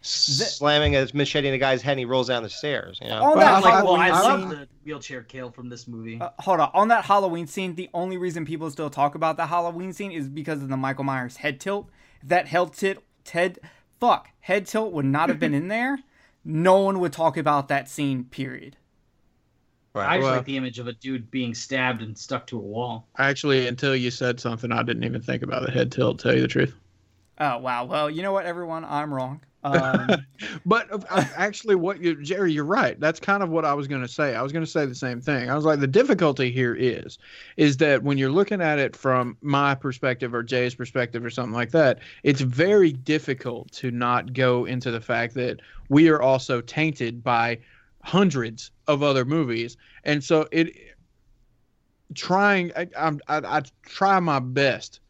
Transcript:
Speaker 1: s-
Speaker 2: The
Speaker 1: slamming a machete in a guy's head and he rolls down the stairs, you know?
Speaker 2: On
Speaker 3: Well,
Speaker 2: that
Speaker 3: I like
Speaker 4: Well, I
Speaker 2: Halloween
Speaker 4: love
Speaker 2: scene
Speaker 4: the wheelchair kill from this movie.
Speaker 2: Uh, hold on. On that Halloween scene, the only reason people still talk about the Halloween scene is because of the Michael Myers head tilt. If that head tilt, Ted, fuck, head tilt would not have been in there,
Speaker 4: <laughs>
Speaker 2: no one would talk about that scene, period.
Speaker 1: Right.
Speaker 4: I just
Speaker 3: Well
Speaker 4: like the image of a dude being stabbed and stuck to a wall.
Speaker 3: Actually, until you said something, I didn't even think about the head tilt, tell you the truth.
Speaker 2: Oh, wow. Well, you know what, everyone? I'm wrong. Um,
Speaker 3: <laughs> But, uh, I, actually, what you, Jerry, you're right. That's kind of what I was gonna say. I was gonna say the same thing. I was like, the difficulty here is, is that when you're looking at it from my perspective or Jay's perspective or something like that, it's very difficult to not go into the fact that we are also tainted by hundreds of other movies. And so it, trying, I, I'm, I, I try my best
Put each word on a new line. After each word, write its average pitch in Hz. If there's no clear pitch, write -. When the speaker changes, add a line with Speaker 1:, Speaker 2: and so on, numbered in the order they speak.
Speaker 1:
s- -
Speaker 2:
The 214
Speaker 1:
slamming 147
a 135
machete 143
in 135
a 131
guy's 131
head 135
and 135
he 127
rolls 127
down 120
the 104
stairs, 131
you 117
know? 110
Speaker 2:
On 285
Speaker 3:
Well, -
Speaker 2:
that 294
Speaker 3:
I 190
like 190
Speaker 4:
Well, 185
I 170
Speaker 2:
Halloween -
Speaker 4:
love 208
Speaker 2:
scene 190
Speaker 4:
the 143
wheelchair 139
kill 127
from 123
this 120
movie. 113
Speaker 2:
Uh, 175
hold 185
on. 147
On 196
that 226
Halloween 175
scene, 185
the 180
only 185
reason 175
people 156
still 147
talk 143
about 160
the 165
Halloween 170
scene 202
is 147
because 147
of 135
the 135
Michael 135
Myers 131
head 147
tilt. 202
If 139
that 175
head 165
tilt, 196
Ted, 175
fuck, 233
head 190
tilt 214
would 143
not 147
have -
been 156
in 151
there, 247
Speaker 4:
<laughs> -
Speaker 2:
no 170
one 196
would 170
talk 160
about 147
that 139
scene, 135
period. 131
Speaker 1:
Right. 101
Speaker 4:
I 180
just 135
Speaker 3:
Well 135
Speaker 4:
like 127
the 135
image 123
of 120
a 120
dude 123
being 123
stabbed 127
and 113
stuck -
to 123
a 104
wall. 113
Speaker 3:
Actually, 135
until 135
you 123
said 120
something, 117
I 117
didn't 120
even 120
think 123
about 127
the 131
head 127
tilt, 123
tell 123
you 127
the 127
truth. 131
Speaker 2:
Oh, 139
wow. 123
Well, 151
you 160
know 196
what, 196
everyone? 170
I'm 147
wrong. 131
Um, 139
Speaker 3:
<laughs> -
But, 220
uh, 208
I, 185
actually, 202
what 180
you, 170
Jerry, 180
you're 151
right. 185
That's 156
kind 202
of 170
what 160
I 147
was 143
gonna 131
say. 139
I 113
was 139
gonna 160
say 151
the 123
same 123
thing. 123
I 135
was 151
like, 151
the 139
difficulty 156
here 123
is, -
is 147
that 143
when 143
you're 135
looking 196
at 151
it 131
from 127
my 143
perspective 127
or 120
Jay's 123
perspective 123
or 117
something 117
like 120
that, 151
it's 139
very 165
difficult 131
to 127
not 120
go 123
into 123
the 117
fact 117
that 123
we 156
are 151
also 127
tainted 123
by 117
hundreds 135
of 147
other 135
movies. 123
And 147
so 156
it, 160
trying, 185
I, 180
I'm, 147
I, 151
I 147
try 196
my 160
best 127